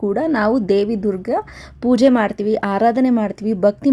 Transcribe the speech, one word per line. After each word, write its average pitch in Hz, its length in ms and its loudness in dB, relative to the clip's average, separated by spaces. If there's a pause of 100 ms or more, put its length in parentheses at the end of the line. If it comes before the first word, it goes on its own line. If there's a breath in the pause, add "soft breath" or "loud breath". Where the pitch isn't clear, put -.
ಕೂಡ 202 120 -2 (220)
ನಾವು 220 180 0 (180)
ದೇವಿ 208 300 0
ದುರ್ಗಾ 202 340 -4 (440 loud breath)
ಪೂಜೆ 247 260 4 (120)
ಮಾಡ್ತೀವಿ, 208 340 -2 (200)
ಆರಾಧನೆ 240 460 2
ಮಾಡ್ತೀವಿ, 208 320 -4 (140)
ಭಕ್ತಿ 214 260 0